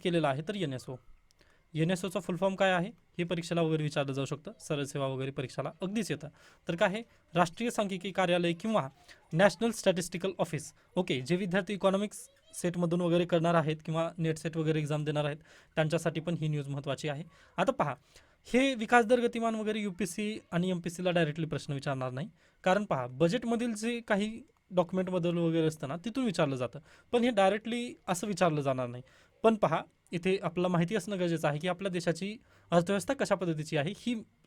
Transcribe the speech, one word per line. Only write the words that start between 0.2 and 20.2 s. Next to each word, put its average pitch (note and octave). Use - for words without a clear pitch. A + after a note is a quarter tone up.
आहे C#3
तर G#3
एन F3
एस B2
ओ. C#3
एन D#3+
एस F#3
ओचा G3+
फुल F#3
फॉर्म F#3+
काय F#3+
आहे F3+
हे -
परीक्षेला E3+
वगैरे D#3+
विचारलं C#3+
जाऊ C3+
शकतं, D3
सरळ C#3+
सेवा C#3
वगैरे C3+
परीक्षेला C#3
अगदीच G3
येतं. D3
तर F3
काय G3
आहे, G#3+
राष्ट्रीय F3
सांख्यिकी G3
कार्यालय F3
किंवा E3+
नॅशनल G3
स्टॅटिस्टिकल F#3
ऑफिस. E3
ओके, F3+
जे C3
विद्यार्थी F#3+
इकॉनॉमिक्स G3
सेटमधून F3
वगैरे F3
करणार E3+
आहेत D#3
किंवा E3
नेट D#3+
सेट D#3+
वगैरे D#3
एक्झाम D3+
देणार D3
आहेत, D3
त्यांच्यासाठी D#3+
पण E3+
ही D#3
न्यूज D3
महत्त्वाची C#3
आहे. D3
आता G3
पहा, D3+
हे C4
विकास A#3
दर B3
गतिमान A3+
वगैरे G#3+
यूपीएससी G#3